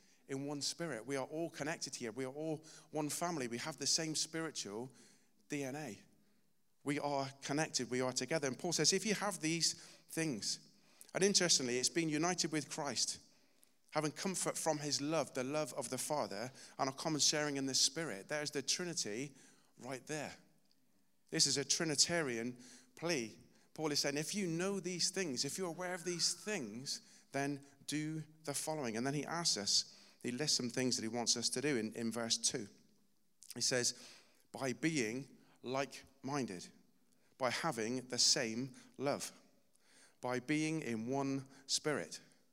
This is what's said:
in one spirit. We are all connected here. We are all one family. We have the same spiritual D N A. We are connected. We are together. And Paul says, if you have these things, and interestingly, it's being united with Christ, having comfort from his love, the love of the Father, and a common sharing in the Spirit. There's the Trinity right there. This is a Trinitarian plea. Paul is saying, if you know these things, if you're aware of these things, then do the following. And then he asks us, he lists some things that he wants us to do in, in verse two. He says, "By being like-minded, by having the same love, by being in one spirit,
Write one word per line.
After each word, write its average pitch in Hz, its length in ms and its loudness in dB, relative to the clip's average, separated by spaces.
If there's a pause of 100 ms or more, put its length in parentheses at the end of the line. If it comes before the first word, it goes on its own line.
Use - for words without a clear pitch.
(280)
in 139 160 -2
one 143 160 -4
spirit. 135 460 -4
We 139 80 -2
are 131 120 0
all 160 240 -4
connected 147 440 -4
here. 117 160 -4
We 123 140 -4
are 131 80 -4
all 156 320 -4 (260)
one 151 180 -2
family. 151 380 0
We 117 120 -2
have 156 200 -4
the 139 80 -4
same 160 300 2
spiritual 131 720 -4 (580)
D 143 140 -2
N 135 140 -4
A. 135 200 -6 (840)
We 139 160 2
are 139 300 2 (160)
connected. 143 480 2
We 127 80 4
are 127 100 2
together. 139 380 2
And 120 100 -2
Paul 175 140 0
says, 151 200 6
if 190 140 2
you 208 80 4
have 185 260 0
these 160 360 2 (340)
things, 151 480 0 (560)
and 165 80 2
interestingly, 165 560 6
it's 127 100 2
being 165 200 2
united 165 420 2
with 151 180 -2
Christ, - 500 -2 (720)
having 151 200 0
comfort 165 480 0
from 156 200 2
his 143 220 0
love, 147 320 2
the 131 120 0
love 151 320 0
of 135 140 -4
the 131 80 0
Father, 117 520 -2 (300)
and 139 80 2
a 135 40 0
common 156 280 0
sharing 147 360 4
in 135 100 0
the 131 80 0
Spirit. 123 540 0
There's 151 220 -2
the 139 120 -2
Trinity 131 680 -2 (500)
right 127 280 -8
there. 143 240 -6 (1000)
This 156 160 4
is 135 100 0
a 139 80 0
Trinitarian 139 920 2 (400)
plea. 139 400 0 (380)
Paul 156 180 -2
is 143 80 2
saying, 143 160 0
if 156 180 -2
you 202 120 0
know 180 340 0
these 175 300 -2
things, 156 340 -2
if - 120 -4
you're 190 120 -2
aware 175 260 -4
of 175 100 -8
these 175 300 0
things, 135 640 -4 (320)
then 139 280 0 (260)
do 156 360 -2 (220)
the 143 100 -4
following. 139 420 -2
And 120 100 0
then 143 80 2
he 147 100 -2
asks 165 320 0
us, - 280 2 (380)
he 123 80 -2
lists 147 260 2
some 123 140 0
things 127 260 2
that 104 60 -2
he 113 60 -2
wants 117 280 2
us 117 140 0
to 127 100 0
do 143 160 2
in, 107 180 0
in 113 180 -2
verse 113 240 2
two. 110 320 -2 (840)
He 123 60 -8
says, 123 340 2 (580)
"By 131 220 -2
being 131 520 0 (360)
like-minded, 131 1040 -4 (720)
by 127 120 4
having 120 580 0
the 123 100 0
same 123 520 4 (280)
love, 131 320 0 (880)
by 127 200 0
being 156 420 2
in 113 240 -2
one 135 380 0 (220)
spirit, - 540 0 (320)